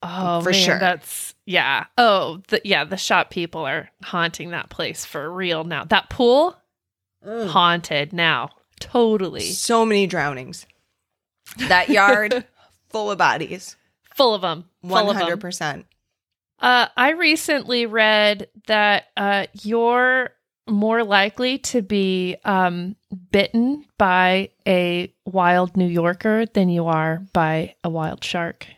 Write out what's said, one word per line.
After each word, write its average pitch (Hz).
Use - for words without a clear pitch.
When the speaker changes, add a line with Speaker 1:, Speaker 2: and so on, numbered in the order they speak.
Speaker 1:
Oh, 175
Speaker 2:
for 185
Speaker 1:
man, 190
Speaker 2:
sure. 180
Speaker 1:
that's, -
yeah. 139
Oh, 190
the, -
yeah, 165
the 180
shop -
people 165
are 143
haunting 170
that 160
place -
for 151
real 175
now. 165
That -
pool, 269
Speaker 2:
Mm. 220
Speaker 1:
haunted 165
now. 160
Totally. 220
Speaker 2:
So 226
many 202
drownings. 143
That 180
yard, 208
Speaker 1:
<laughs> -
Speaker 2:
full 208
of 196
bodies. 165
Speaker 1:
Full 247
of 196
'em. 170
Full 185
of 226
'em. 208
Speaker 2:
One 202
hundred 170
percent. 160
Speaker 1:
Uh, 247
I 262
recently 302
read 214
that, 208
uh, 202
you're 240
more 220
likely 208
to 254
be, 190
um, 185
bitten 240
by 185
a 180
wild 180
New 185
Yorker 180
than 190
you 170
are 160
by 160
a 175
wild 165
shark. 170